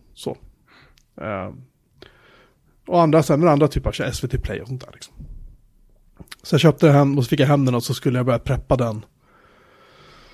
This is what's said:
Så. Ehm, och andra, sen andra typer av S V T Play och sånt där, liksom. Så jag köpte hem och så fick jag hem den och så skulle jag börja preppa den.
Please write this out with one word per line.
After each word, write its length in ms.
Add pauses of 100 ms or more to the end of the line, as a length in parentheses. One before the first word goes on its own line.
(140)
Så. 240 (840)
Ehm, 320 (1300)
och 140
andra, 220
sen 240
andra 200
typer 220
av 180
S 160
V 40
T 100
Play 240
och 60
sånt 140
där, 120
liksom. 200 (1300)
Så 100
jag 80
köpte 280
hem 280
och 60
så 60
fick 100
jag 80
hem 180
den 100
och 80
så 100
skulle 260
jag 60
börja 140
preppa 360
den. 300 (1300)